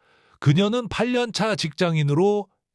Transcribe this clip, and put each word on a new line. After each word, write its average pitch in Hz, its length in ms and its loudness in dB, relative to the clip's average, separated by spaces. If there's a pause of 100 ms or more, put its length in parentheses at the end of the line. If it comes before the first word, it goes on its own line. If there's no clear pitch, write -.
(400)
그녀는 202 480 2
팔 226 240 -2
년 240 220 -2
차 208 220 -2
직장인으로 165 920 0 (280)